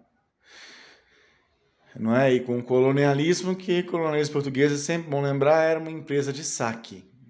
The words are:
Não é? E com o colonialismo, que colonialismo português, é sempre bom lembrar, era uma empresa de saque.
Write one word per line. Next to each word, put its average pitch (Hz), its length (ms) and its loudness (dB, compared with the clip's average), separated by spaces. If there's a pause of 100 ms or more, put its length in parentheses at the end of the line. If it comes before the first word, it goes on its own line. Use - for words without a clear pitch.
(1900)
Não 113 220 0
é? 135 160 4
E 123 80 2
com 120 180 -4
o 120 40 -4
colonialismo, 143 920 2
que 180 300 -2
colonialismo 156 480 -2
português, 139 400 0
é 143 40 -2
sempre 165 320 -4
bom 143 140 -2
lembrar, 143 400 4
era 160 160 2
uma 160 140 -8
empresa 143 400 -2
de 143 100 -10
saque. 113 680 -6 (220)